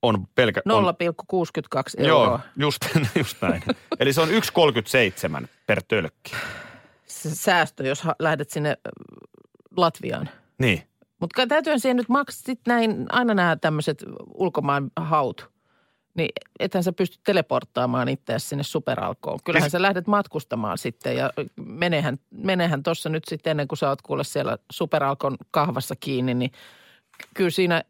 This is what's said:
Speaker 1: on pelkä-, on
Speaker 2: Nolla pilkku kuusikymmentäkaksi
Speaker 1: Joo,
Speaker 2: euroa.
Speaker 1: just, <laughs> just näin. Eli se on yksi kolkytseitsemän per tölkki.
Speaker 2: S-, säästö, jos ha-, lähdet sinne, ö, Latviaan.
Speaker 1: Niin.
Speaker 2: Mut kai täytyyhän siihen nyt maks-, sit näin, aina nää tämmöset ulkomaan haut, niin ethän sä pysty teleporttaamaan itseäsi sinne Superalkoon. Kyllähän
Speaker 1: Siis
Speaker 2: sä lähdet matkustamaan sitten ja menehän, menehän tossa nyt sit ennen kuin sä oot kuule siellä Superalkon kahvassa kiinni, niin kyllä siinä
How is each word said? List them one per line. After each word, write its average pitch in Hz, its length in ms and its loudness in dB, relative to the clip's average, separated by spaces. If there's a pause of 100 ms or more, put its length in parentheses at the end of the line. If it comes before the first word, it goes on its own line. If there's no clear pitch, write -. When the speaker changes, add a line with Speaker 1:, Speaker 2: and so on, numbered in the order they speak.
Speaker 1:
on 104 320 2
pelkä-, 120 300 4
on 196 100 2
Speaker 2:
Nolla 196 180 4
pilkku 170 360 -2
kuusikymmentäkaksi 160 720 -4
Speaker 1:
Joo, 147 200 6
Speaker 2:
euroa. 117 180 2 (160)
Speaker 1:
just, 143 220 0 (240)
<laughs> - 160 0
just - 240 -2
näin. 90 200 0 (380)
Eli 139 120 4
se 135 80 2
on 160 100 4
yksi 220 220 2
kolkytseitsemän 107 960 2 (180)
per 104 220 2
tölkki. - 440 -2 (760)
Speaker 2:
S-, - 220 -10 (160)
säästö, 165 420 2
jos 139 160 -2
ha-, 160 160 0
lähdet 156 320 0
sinne, 147 200 -2
ö, - 200 -6 (840)
Latviaan. - 520 -2 (300)
Speaker 1:
Niin. 107 240 2 (380)
Speaker 2:
Mut 170 120 -4
kai 254 140 2
täytyyhän 294 340 2
siihen 262 160 2
nyt 247 120 0
maks-, 277 360 0
sit 262 220 -6
näin, 226 460 2
aina 233 220 2
nää 175 220 4
tämmöset 151 480 -2 (300)
ulkomaan 143 640 0
haut, 156 540 -2 (640)
niin 165 140 0 (320)
ethän 185 240 0
sä 180 80 0
pysty - 320 -2
teleporttaamaan 127 840 0
itseäsi - 400 -4
sinne 143 160 -4
Superalkoon. - 800 -4
Kyllähän 160 260 2
Speaker 1:
Siis - 20 -8
Speaker 2:
sä 175 100 0
lähdet 185 240 0
matkustamaan 120 720 -2
sitten 123 380 -4
ja 131 140 0 (260)
menehän, 151 640 -2 (120)
menehän 175 520 0
tossa 165 260 -2
nyt 156 160 -4
sit - 220 -8
ennen 151 220 -2
kuin 147 100 -6
sä 147 100 0
oot 135 140 -2
kuule 143 220 -4
siellä - 340 -4 (140)
Superalkon 143 640 -2 (140)
kahvassa 139 500 0
kiinni, 127 340 -2
niin 123 180 -2 (840)
kyllä 180 160 2
siinä 170 400 2